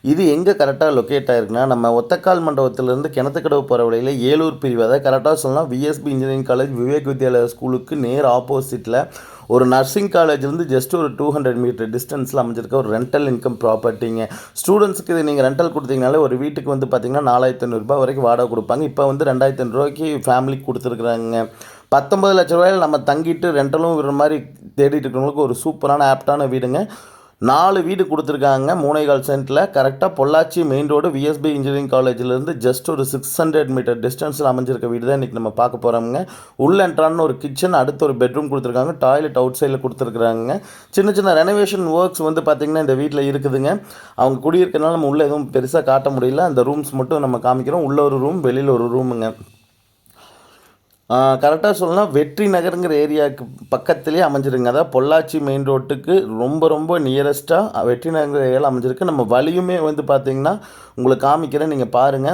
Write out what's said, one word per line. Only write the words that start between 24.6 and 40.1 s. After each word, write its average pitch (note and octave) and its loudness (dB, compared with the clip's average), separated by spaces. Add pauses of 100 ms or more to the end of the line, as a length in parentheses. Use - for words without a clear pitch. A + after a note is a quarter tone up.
தேடிட்டு C#3 2
இருக்கிறவங்களுக்கு C3+ 0
ஒரு B2 -2 (100)
சூப்பரான C#3+ 0
ஆப்டான C#3+ 0
வீடுங்க. B2+ 0 (680)
நாலு F3+ 4
வீடு F#3 -2
கொடுத்துருக்காங்க C#3 0
மூணே D3+ 2
கால் C#3 2
சென்ட்ல. C#3 0 (120)
கரெக்டா C3+ 2 (120)
பொள்ளாச்சி D#3 2
மெயின் C#3 0
ரோடு, D3+ 2
வி C#3 -2
எஸ் C#3+ -4
பி D#3 0
இன்ஜினியரிங் C#3 -2
காலேஜ்லேருந்து B2+ 0 (120)
just B2 0
ஒரு C3+ -2
சிக்ஸ் C3+ -6
ஹண்ட்ரட் D3+ 2
மீட்டர் A#2+ -2
டிஸ்டன்ஸில் C#3+ -2
அமைஞ்சிருக்க B2+ -2
வீடு A#2 -4
தான் C#3 2
இன்னைக்கு A#2 -6
நம்ம A2 -2
பார்க்க A#2+ 0
போறோம்ங்க. A#2 0 (460)
உள்ள F#3+ 4
என்ட்ரான D#3+ 0
ஒரு C3 -2
கிச்சன், D3+ -2
அடுத்து C#3 0
ஒரு C#3 0
பெட்ரூம் C3+ -2
கொடுத்துருக்காங்க. B2+ -2
டாய்லெட் C#3 2
அவுட் B2+ -2
சைடில் C3+ -2
கொடுத்துருக்குறாங்க. A#2 -2 (420)